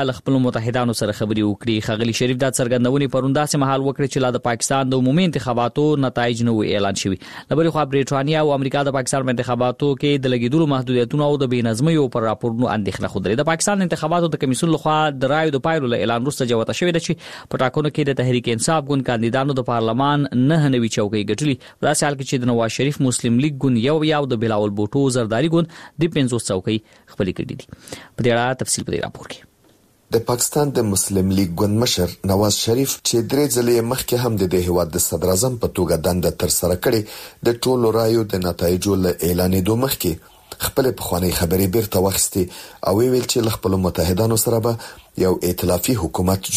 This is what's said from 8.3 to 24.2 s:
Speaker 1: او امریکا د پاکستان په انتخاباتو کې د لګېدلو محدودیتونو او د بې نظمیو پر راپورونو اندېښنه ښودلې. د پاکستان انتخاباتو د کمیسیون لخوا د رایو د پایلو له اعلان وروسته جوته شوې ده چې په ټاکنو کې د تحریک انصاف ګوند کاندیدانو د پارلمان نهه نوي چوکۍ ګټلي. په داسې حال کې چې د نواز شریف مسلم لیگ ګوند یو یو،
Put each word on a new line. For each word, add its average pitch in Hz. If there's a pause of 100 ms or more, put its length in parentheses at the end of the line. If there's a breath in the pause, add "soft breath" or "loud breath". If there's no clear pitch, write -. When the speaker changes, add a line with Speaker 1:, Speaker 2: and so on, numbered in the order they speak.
Speaker 1:
او 143
امریکا 139
د 131
پاکستان 131
په 127
انتخاباتو 123
کې 143
د 127
لګېدلو 131
محدودیتونو 127
او 147
د 123
بې 120
نظمیو 139
پر 117
راپورونو 113
اندېښنه 98
ښودلې. 101
د 151
پاکستان 190
انتخاباتو 170
د -
کمیسیون 139
لخوا 156 (300)
د 131
رایو 160
د 123
پایلو 156
له 107
اعلان 120
وروسته 135
جوته 113
شوې 175
ده 165
چې -
په 127
ټاکنو 147
کې 139
د 127
تحریک 123
انصاف 147
ګوند 139
کاندیدانو 127
د 123
پارلمان 131
نهه 139
نوي 117
چوکۍ 104
ګټلي. 127 (160 loud breath)
په 135
داسې 147
حال 143
کې 139
چې 123
د 123
نواز 113
شریف 143
مسلم 120
لیگ 143
ګوند 120
یو 160 (140)
یو، 147 (100)